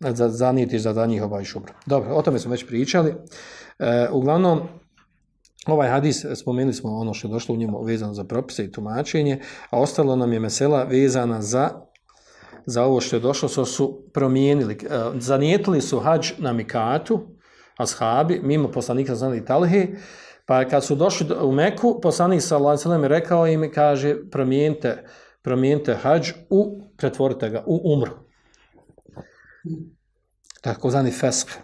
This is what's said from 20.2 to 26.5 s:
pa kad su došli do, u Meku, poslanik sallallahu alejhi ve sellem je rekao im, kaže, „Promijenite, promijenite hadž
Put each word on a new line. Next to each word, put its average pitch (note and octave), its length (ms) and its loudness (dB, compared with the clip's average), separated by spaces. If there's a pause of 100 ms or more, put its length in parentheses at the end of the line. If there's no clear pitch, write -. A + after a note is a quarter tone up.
pa B2+ 180 4
kad C3+ 200 0
su D3 100 0
došli E3+ 320 0
do, - 200 -2
u C3 60 2
Meku, G3 500 2
poslanik F3 400 2
sallallahu C#3+ 260 2
alejhi D3 100 4
ve D3 40 -6
sellem E3+ 200 2
je C3+ 60 2
rekao E3 380 4
im, D#3 280 2
kaže, D3 420 2 (140)
„Promijenite, C#3 760 0 (380)
promijenite C3 520 2
hadž C#3+ 360 2 (200)